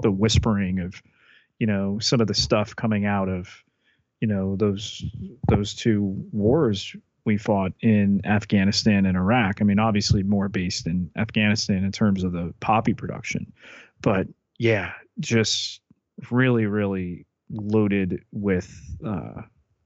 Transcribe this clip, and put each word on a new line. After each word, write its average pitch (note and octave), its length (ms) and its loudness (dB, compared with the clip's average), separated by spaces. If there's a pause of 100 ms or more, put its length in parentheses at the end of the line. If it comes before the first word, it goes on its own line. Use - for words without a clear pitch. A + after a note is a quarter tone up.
the A2+ 100 2
whispering G2 720 2
of, F2+ 200 -8 (580)
you A2+ 80 -2
know, G2+ 340 -2
some B2 200 2
of G#2+ 60 4
the G2 80 0
stuff - 420 2
coming G#2+ 300 0
out G2 240 0
of, F2+ 180 -4 (720)
you A#2 80 0
know, G2 280 0
those, G2+ 460 -2 (460)
those G#2 240 2
two G#2+ 280 0 (320)
wars A2 640 2 (300)
we G#2 140 2
fought G2 420 0
in G2+ 460 4
Afghanistan G2+ 800 2
and F#2 100 2
Iraq. G2+ 460 2
I - 20 2
mean, G2+ 140 4
obviously G#2 440 2
more G2 280 0
based F#2 360 -4
in F2+ 300 -4
Afghanistan G#2+ 640 0
in G2 100 -2
terms F#2+ 320 0
of F2+ 80 -2
the F2 280 -6
poppy A2+ 320 0
production, - 580 -8 (520)
but F#2+ 240 0 (320)
yeah, G#2+ 340 0 (260)
just - 640 -2 (500)
really, B2 360 2
really G2 580 -2 (260)
loaded G#2 720 0 (100)
with, G2 380 -2 (320)
uh, C#2 380 -8 (460)